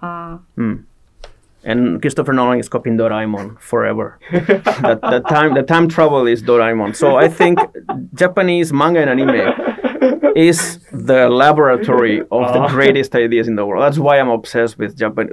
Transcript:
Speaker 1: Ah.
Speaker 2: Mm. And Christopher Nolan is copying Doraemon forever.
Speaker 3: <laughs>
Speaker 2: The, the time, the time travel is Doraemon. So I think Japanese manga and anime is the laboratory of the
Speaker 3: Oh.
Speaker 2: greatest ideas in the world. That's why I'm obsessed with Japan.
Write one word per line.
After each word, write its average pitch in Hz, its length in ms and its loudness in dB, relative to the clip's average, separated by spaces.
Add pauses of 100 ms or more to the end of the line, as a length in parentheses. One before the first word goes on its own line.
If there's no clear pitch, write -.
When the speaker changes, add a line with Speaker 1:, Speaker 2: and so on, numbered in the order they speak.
Speaker 1:
Ah. 170 380 -12 (180)
Speaker 2:
Mm. 113 220 -4 (840)
And 113 360 -2
Christopher 139 300 -4
Nolan 123 260 0
is 117 120 -6
copying 117 280 -4
Doraemon 110 600 -4
forever. 110 640 -4
Speaker 3:
<laughs> - 80 -16
Speaker 2:
The, 180 680 0 (140)
the 123 160 2
time, 151 260 2
the 135 80 2
time 165 280 2
travel 147 360 2
is 117 160 0
Doraemon. 113 540 0
So 139 220 2
I 151 100 4
think 175 320 2 (560)
Japanese 180 560 0
manga 160 300 2
and 143 80 2
anime 135 440 0 (840)
is 165 420 2 (140)
the 127 340 2
laboratory 127 920 2 (100)
of 123 220 0
the 127 100 2
Speaker 3:
Oh. 143 60 0
Speaker 2:
greatest 135 440 2
ideas 117 360 0
in 113 80 -2
the 101 80 -2
world. 101 180 -2
That's 143 160 0
why 143 220 2
I'm 127 80 0
obsessed 117 500 -4
with 104 160 -8
Japan. 107 380 -4